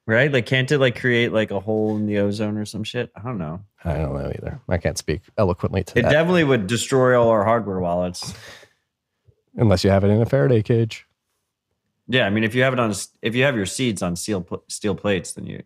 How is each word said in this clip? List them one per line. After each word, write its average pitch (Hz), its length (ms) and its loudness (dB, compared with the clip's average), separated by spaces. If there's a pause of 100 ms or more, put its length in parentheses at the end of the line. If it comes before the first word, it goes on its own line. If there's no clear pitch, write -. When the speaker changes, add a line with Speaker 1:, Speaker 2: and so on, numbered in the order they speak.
Speaker 1:
right? 127 240 4
Like, 123 140 0
can't 131 260 0
it, 147 80 2
like, 127 180 2
create, 120 340 2
like, 107 200 0
a 98 80 -4
hole 107 360 -2
in 107 100 -2
the 104 120 0
ozone 104 380 -2
or 107 80 -6
some 104 180 -8
shit? 120 320 -8
I - 60 -20
don't 117 180 -8
know. 80 220 -8 (240)
Speaker 2:
I 80 140 -2
don't 71 160 -4
know 69 220 -6
either. - 320 -10
I 90 100 0
can't 76 200 -4
speak - 220 -4 (180)
eloquently 98 460 0
to - 160 -2
Speaker 1:
It - 20 2
Speaker 2:
that. - 100 2
Speaker 1:
definitely 165 320 4
would 127 220 2
destroy 131 540 2
all 117 100 4
our 107 140 4
hardware 104 340 0
wallets. 90 560 -4 (1200)
Speaker 2:
Unless 101 280 4
you 98 60 4
have 98 120 4
it 101 60 4
in 107 120 4
a 117 60 2
Faraday 135 360 2
cage. 117 440 -2 (1040)
Speaker 1:
Yeah, 120 180 2
I 98 40 0
mean, 107 120 2
if 110 120 0
you 127 80 2
have 131 100 2
it 123 80 -2
on, 113 80 2
a 104 40 -2
s-, - 160 -8 (140)
if 113 140 -2
you 127 80 2
have 143 100 2
your 101 120 -2
seeds 113 360 -4
on 87 140 -2
steel 101 240 -4
pl-, 95 280 -12
steel 101 260 -4
plates, 95 400 -4
then - 120 -14
you, - 200 -12